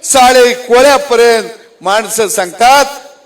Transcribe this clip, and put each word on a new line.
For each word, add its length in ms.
साळे 520
कोळ्यापर्यंत 920
माणसं 480
सांगतात 560